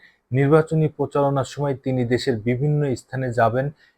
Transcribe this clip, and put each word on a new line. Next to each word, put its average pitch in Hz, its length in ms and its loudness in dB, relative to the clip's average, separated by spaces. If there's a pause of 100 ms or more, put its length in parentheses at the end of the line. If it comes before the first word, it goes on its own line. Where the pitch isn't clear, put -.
(320)
নির্বাচনী 156 560 2
প্রচারণার 139 560 -2
সময় 139 320 -4
তিনি 127 300 -2
দেশের 120 320 0
বিভিন্ন 135 580 0
স্থানে 131 380 -6
যাবেন 120 360 2 (280)